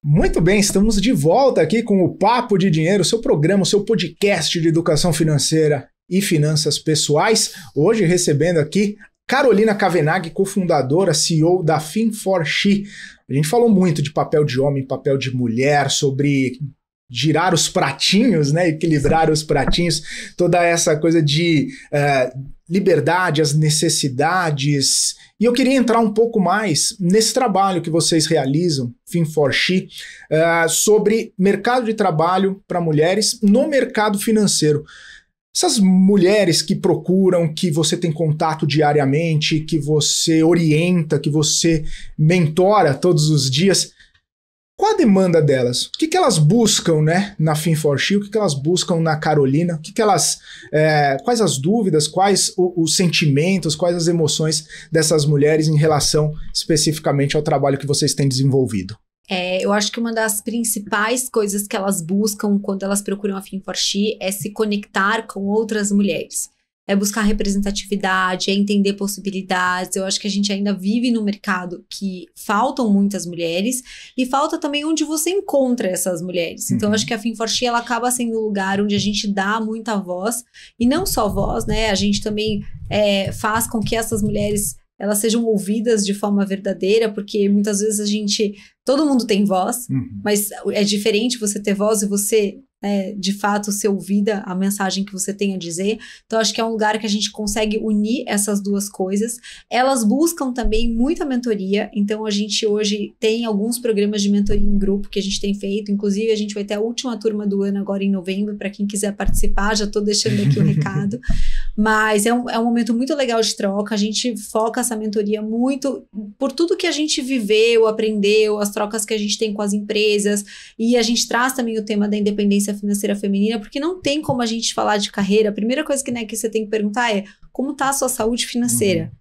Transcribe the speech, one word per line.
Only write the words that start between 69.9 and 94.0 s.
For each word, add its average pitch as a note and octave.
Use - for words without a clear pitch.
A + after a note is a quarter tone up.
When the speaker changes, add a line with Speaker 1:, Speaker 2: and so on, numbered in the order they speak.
Speaker 2:
Eu F#3+
acho F#3+
que -
a G3+
gente G3+
ainda G3+
vive A3
num A3+
mercado F#3
que F#3
faltam A#3
muitas G3
mulheres F3
e B3+
falta D4+
também D4
onde D#4
você D#4+
encontra C4+
essas F3+
mulheres. F3
Então, G#3+
eu -
Speaker 1:
Uhum. G#3+
Speaker 2:
acho G#3+
que A#3+
a A3+
Fin A3+
for A3+
She, B3
ela A#3+
acaba A#3+
sendo A#3
um A3
lugar G3
onde G#3
a -
gente G3+
dá G3+
muita A3
voz, F#3
e A#3
não D#4+
só G#3+
voz, G3+
né? G#3+
A G3
gente G3+
também, G#3+
é, G3
faz A3
com A#3
que G#3
essas A3+
mulheres, G#3
elas G#3
sejam A#3
ouvidas G#3+
de G3
forma G3+
verdadeira, G3
porque G3+
muitas G3+
vezes G#3
a G#3
gente, G#3
todo C#4+
mundo B3+
tem G#3
voz, F#3+
Speaker 1:
Uhum. C3
Speaker 2:
mas G#3
é G#3
diferente G#3
você G3+
ter G3+
voz G#3
e G#3
você, G3+
né, G3+
de G3
fato, G#3
ser G3+
ouvida, G3+